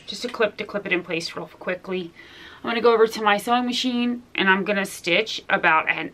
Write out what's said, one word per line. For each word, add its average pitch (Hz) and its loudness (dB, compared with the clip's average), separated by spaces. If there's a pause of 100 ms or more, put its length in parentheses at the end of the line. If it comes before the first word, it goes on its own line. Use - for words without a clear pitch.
just 208 -8
a - -6
clip 214 -2
to 208 -8
clip 202 -8
it 202 -4
in 180 0
place 165 -8
real 175 -10
quickly. 185 -8 (520)
I'm 226 -4
gonna 233 -2
go 233 6
over 220 6
to 220 -6
my 208 6
sewing 240 2
machine 240 -2 (140)
and 196 4
I'm 190 4
gonna 202 0
stitch 196 -2
about 175 2
an 160 -4